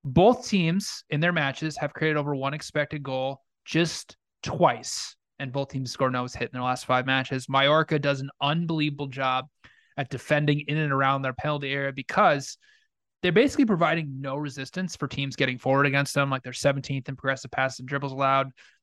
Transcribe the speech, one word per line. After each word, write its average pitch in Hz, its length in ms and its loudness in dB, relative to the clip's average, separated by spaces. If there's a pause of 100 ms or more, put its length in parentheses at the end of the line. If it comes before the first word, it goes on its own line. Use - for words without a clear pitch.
Both 175 420 6
teams 185 640 0
in 151 100 0
their 175 140 2
matches 151 440 -2
have 143 160 -4
created 156 220 0
over 147 200 0
one 135 180 -4
expected 151 480 -4
goal 135 400 -4 (240)
just - 500 0 (280)
twice, 143 720 -2 (240)
and 135 120 -8
both 135 180 -4
teams 131 220 -6
score 131 200 0
no 127 140 -2
hit 123 180 -8
in 113 100 -4
their 127 80 -6
last 127 240 -4
five 127 200 2
matches. 131 440 -2
Mallorca 151 500 4
does 143 220 0
an 139 80 -8 (100)
unbelievable 151 680 0
job 131 400 -2 (500)
at 139 120 -4
defending 147 580 0
in 147 100 -2
and 151 160 0
around 135 280 2
their 131 120 -4
penalty 139 400 -4
area 139 180 -2
because 143 680 2 (640)
they're 180 80 2
basically 240 340 4
providing 160 540 0
no 135 160 -6
resistance 147 600 -6
for 147 100 -2
teams 139 300 -6
getting 127 200 0
forward 135 280 4
against 139 280 0
them. 139 160 2
Like, 131 140 -2
they're 123 100 -12
seventeenth 139 540 0
in 139 80 -8
progressive 131 340 -4
passes 131 300 -2
and 131 80 -14
dribbles 139 240 -4
allowed. 135 380 2 (320)